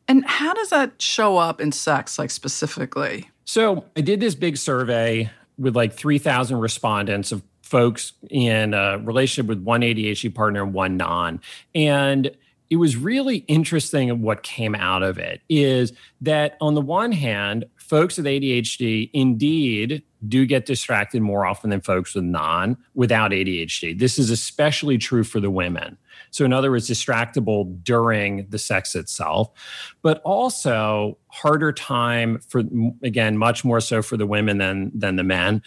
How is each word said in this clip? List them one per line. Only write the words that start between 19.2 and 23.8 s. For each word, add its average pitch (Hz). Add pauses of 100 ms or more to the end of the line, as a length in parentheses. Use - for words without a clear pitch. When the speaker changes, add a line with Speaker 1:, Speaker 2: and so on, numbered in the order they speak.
Speaker 2:
do 131
get 127
distracted 117
more 101
often 101
than 98
folks 92
with 95
non, 87 (180)
without 110
A 98
D 90
H 82